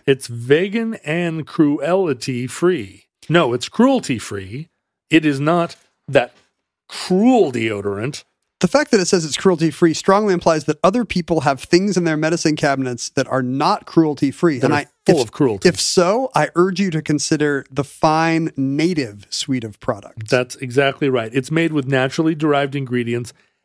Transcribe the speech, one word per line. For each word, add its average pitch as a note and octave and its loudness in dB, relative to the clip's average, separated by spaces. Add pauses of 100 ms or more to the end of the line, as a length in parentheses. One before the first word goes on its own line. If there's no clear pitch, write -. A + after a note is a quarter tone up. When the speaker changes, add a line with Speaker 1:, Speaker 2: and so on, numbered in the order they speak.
Speaker 1:
It's C3+ 0
vegan F#3 0
and D#3+ -4
cruelty D3 0
free. C3 -2 (240)
No, D3+ 4
it's B2 -6
cruelty A#3 2
free. G#2 -12 (400)
It D#3 4
is C#3+ 0
not E3+ 0 (300)
that B2+ 2 (520)
cruel G3+ 2
deodorant. A2 -6 (360)
Speaker 2:
The F3+ 0
fact F#3+ 0
that A3+ 4
it F3+ 2
says F3 0
it's C#3+ -6
cruelty E3 2
free D#3+ 2
strongly G3 2
implies E3 2
that D3+ -2
other G3+ 2
people E3+ -2
have C#3 0
things F#3 2
in F3+ 0
their D#3+ 0
medicine D#3 0
cabinets C3 -2
that - -2
are C3 -2
not C#3+ -2
cruelty D3 2
free. D#3 0
Speaker 1:
That B2 -2
Speaker 2:
And D3 2
Speaker 1:
are D3 2
Speaker 2:
I, C#3 -4 (200)
Speaker 1:
full F3+ 4
Speaker 2:
if, A#2 0
Speaker 1:
of - -18
cruelty. A#2 2
Speaker 2:
if - 0
so, G#3 2
I D3+ 2
urge F3+ 0
you G3 0
to D#3+ -2
consider D3 0
the C3+ -4
fine E3 0
native C3+ -2
suite B2+ -4
of G#2+ -10
products. A2 -8
Speaker 1:
That's B2 0
exactly C#3 0
right. A#2 -2
It's C3 -4
made D#3+ 0
with C#3+ -2
naturally C#3 0
derived C#3+ 0
ingredients, A#2+ -4 (320)